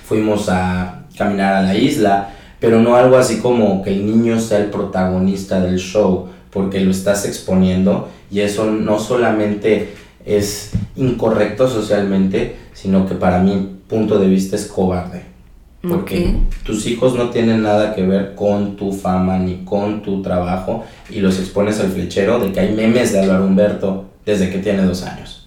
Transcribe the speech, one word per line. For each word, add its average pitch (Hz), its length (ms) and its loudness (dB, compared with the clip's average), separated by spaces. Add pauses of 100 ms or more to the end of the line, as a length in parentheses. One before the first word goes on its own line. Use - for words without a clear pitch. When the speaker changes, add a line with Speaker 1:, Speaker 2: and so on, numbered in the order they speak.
Speaker 1:
fuimos 107 460 0
a 92 540 -2 (140)
caminar 98 360 0
a 98 80 2
la 95 140 2
isla", 101 560 2 (280)
pero 113 220 4
no 120 140 4
algo 127 220 8
así 123 200 2
como 107 460 2
que 98 100 -4
el 98 120 -2
niño 113 340 2
sea 107 180 0
el 104 80 2
protagonista 95 960 0
del 92 160 0
show, 95 500 0 (220)
porque 95 320 -2
lo 95 100 4
estás 98 340 0
exponiendo 92 840 0 (220)
y 101 100 -2
eso 104 240 -2
no 107 340 0
solamente 107 920 0 (320)
es - 460 -2 (240)
incorrecto 113 720 0
socialmente, 98 880 0 (180)
sino 95 320 0
que 95 100 -4
para 90 240 2
mi 95 360 0 (120)
punto 107 320 2
de 95 80 4
vista 95 280 2
es 101 100 -4
cobarde. 90 560 -4 (680)
Porque 175 480 -2
Speaker 2:
Ok. - 300 0
Speaker 1:
tus 107 220 -4
hijos 120 280 0
no 120 140 -2
tienen 113 320 2
nada 104 340 0
que 95 100 0
ver 98 300 -2
con 101 400 -2
tu 98 160 -4
fama 92 460 0
ni 92 260 -4
con 104 380 -4
tu 95 200 -4
trabajo 92 640 -4 (260)
y 101 120 -8
los 95 180 0
expones 101 400 -2
al 95 100 0
flechero 95 500 0
de 95 120 -2
que 95 80 -4
hay 101 140 0
memes 110 400 2
de 95 80 2
Álvaro 95 240 2
Humberto 95 600 2 (200)
desde 95 240 0
que 98 80 -6
tiene 95 260 0
dos 87 200 0
años. - 440 -14